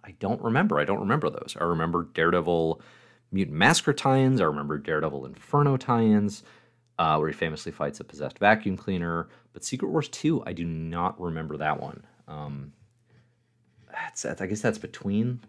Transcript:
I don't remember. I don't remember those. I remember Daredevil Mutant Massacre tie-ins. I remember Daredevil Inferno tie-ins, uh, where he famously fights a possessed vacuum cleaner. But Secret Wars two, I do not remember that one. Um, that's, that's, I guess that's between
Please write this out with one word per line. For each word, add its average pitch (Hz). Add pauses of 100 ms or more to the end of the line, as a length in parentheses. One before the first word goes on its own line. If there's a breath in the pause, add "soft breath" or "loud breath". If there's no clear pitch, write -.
I 95
don't 107
remember. 117
I 73
don't 98
remember 104
those. -
I 82
remember 85
Daredevil 82 (480 soft breath)
Mutant 85
Massacre 139
tie-ins. 135
I 87
remember 73
Daredevil 76
Inferno 139
tie-ins, 110 (560 soft breath)
uh, 80
where 78
he 78
famously 80
fights 73
a -
possessed 73
vacuum 104
cleaner. 85 (240 soft breath)
But -
Secret -
Wars 151
two, 151
I -
do 85
not 82
remember 80
that 76
one. - (220)
Um, 71 (1200)
that's, -
that's, -
I 92
guess 107
that's 110
between 113